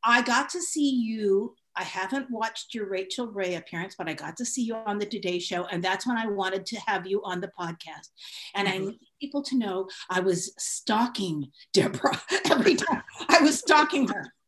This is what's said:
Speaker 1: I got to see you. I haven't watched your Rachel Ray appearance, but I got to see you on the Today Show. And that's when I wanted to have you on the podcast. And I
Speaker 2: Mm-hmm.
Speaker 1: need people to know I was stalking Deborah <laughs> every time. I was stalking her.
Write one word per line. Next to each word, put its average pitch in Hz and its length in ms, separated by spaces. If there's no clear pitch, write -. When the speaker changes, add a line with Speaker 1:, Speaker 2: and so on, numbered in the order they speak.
Speaker 1:
I 240 200
got 247 280
to 349 120
see 294 280
you. 220 640
I 180 80
haven't 262 440
watched 220 460
your 208 140
Rachel 190 400
Ray 190 260
appearance, 170 420
but 170 120
I 160 40
got 151 260
to 247 60
see 247 180
you 226 120
on 214 240
the 208 80
Today 180 320
Show. 175 280
And 175 160
that's 185 260
when 240 100
I 220 80
wanted 190 400
to 214 220
have 190 180
you 196 180
on 180 160
the 175 180
podcast. 170 500
And 196 100
I 190 60
Speaker 2:
Mm-hmm. 190 160
Speaker 1:
need 226 100
people 285 240
to 262 120
know 190 320
I 185 100
was 180 380
stalking 202 920
Deborah - 480
<laughs> 359 160
every 269 240
time. - 300
I 320 120
was 302 200
stalking 294 480
her. - 260